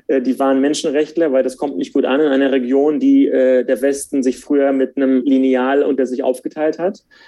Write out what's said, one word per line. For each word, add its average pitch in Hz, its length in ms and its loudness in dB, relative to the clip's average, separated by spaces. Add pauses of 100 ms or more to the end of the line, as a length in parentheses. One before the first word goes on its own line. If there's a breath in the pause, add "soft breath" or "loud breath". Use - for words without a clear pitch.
äh, 135 120 2
die 123 180 -2
wahren 135 220 0
Menschenrechtler, 151 720 -2
weil 131 100 2
das 131 140 -4
kommt 143 200 -6
nicht - 160 -8
gut 139 120 0
an 131 160 0
in 156 80 2
einer 135 220 2
Region, 139 480 0
die, 139 300 4
äh, 127 360 2
der 123 160 -2
Westen 139 420 -2
sich 123 160 -2
früher 139 340 0
mit 131 240 -2
einem 131 260 0
Lineal 131 640 2
unter 135 220 0
sich 123 160 -6
aufgeteilt 151 560 -4
hat. 190 260 -6 (240 soft breath)